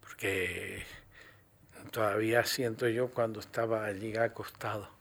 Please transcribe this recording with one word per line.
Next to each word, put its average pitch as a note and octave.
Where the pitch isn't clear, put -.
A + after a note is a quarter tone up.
porque F#2+
todavía A2
siento A#2+
yo A#2+
cuando A2+
estaba A2+
allí G#2
acostado G#2+